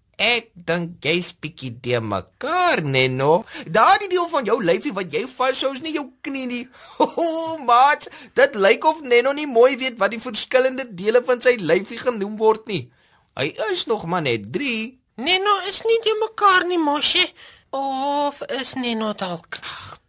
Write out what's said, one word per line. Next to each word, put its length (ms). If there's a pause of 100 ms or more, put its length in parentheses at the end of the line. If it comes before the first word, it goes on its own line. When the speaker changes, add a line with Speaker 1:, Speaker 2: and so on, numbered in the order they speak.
(200)
Speaker 1:
ek 320
dink 480
jy's 300 (100)
bietjie 400
de 240
mekaar, 800
Neno. 600 (200)
Daardie 480
deel 160
van 160
jou 160
lyfie 320
wat 200
jy 120
vashou 480
is 80
nie 160
jou 100 (140)
knie 260
nie. 180 (360)
<laughs> 0
O, 640
maat, 420 (300)
dit 240
lyk 240
of 160
Neno 320
nie 160
mooi 320
weet 180
wat 140
die 80
verskillende 720
dele 320
van 180
sy 140
lyfie 460
genoem 380
word 280
nie. 140 (540)
Hy 120 (220)
is 180
nog 160
maar 220
net 260
drie. 480 (160)
Speaker 2:
Neno 400 (120)
is 200
nie 160
de 160
mekaar 480
nie, 120
Moshe. 440 (480)
Of 680 (180)
is 160
Neno 400
dalk? 460
Speaker 1:
Ag, 360 (100)